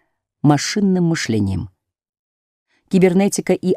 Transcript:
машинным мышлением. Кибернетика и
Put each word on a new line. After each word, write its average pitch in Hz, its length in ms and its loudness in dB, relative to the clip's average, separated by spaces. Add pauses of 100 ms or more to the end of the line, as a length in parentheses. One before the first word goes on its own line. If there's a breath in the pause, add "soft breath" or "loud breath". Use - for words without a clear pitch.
(400)
машинным 180 640 0
мышлением. 107 640 -4 (1200)
Кибернетика 185 640 2
и 185 240 -2